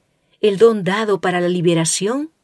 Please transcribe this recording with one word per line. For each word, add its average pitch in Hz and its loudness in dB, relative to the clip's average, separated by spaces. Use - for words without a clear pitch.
el 202 0
don 214 4
dado 196 -2
para 180 -2
la 175 0
liberación 180 -2